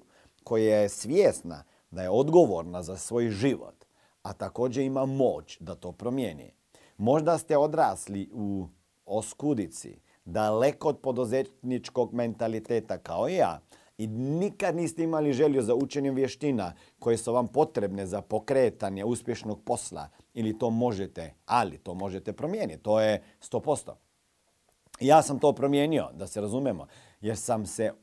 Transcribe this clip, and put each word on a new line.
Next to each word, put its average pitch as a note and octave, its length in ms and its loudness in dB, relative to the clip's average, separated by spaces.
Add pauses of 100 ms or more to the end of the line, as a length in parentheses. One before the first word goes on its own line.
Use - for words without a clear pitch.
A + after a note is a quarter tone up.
(440)
koja A2 320 4
je G#2 140 4
svjesna G#2+ 760 0 (280)
da F2+ 100 -8
je F#2 80 -4
odgovorna G2+ 760 4
za F#2 140 -10
svoj A#2+ 320 -2
život, A2 560 -2 (380)
a G2+ 100 -6
također A#2+ 500 -2
ima C3+ 220 0
moć B2 540 0
da E2 160 -12
to F2+ 160 -12
promijeni. G2 600 -6 (440)
Možda D3+ 400 4
ste D3 200 2
odrasli B2+ 760 0
u G2 340 -4 (380)
oskudici, G#2+ 920 -4 (260)
daleko A2 640 2
od B2+ 100 -2
poduzetničkog B2 1120 -2
mentaliteta A2+ 840 -2
kao F2 320 -4
i F#3 60 -4
ja F2+ 260 0 (360)
i A2 100 -6
nikad D#3 680 -2
niste E3 280 -4
imali D#3 300 0
želju C#3 280 4
za A2+ 140 2
učenjem C#3 400 -2
vještina B2+ 580 -2 (260)
koje A#2 180 2
su A2+ 160 -2
vam B2 140 2
potrebne G2+ 580 0
za F#2+ 160 -4
pokretanje G#2+ 840 0
uspješnog A2+ 580 -4
posla F2 460 -6 (240)
ili A2 260 -4
to A#2+ 100 0
možete, G2 640 -4 (120)
ali A2+ 320 0
to F#2 160 -12
možete F#2+ 400 -8
promijeniti, D3+ 500 -6
to G#2+ 180 4
je G#2+ 220 2 (160)
sto - 200 -6
posto. - 380 -4 (1000)
Ja D3 220 8
sam C#3+ 180 -2
to C#3+ 140 6
promijenio, C#3 600 2
da F2+ 140 -12
se G#2 140 -6
razumemo, G#2+ 460 -4 (340)
jer A2 160 -4
sam A2 280 -2
se G#2 380 -4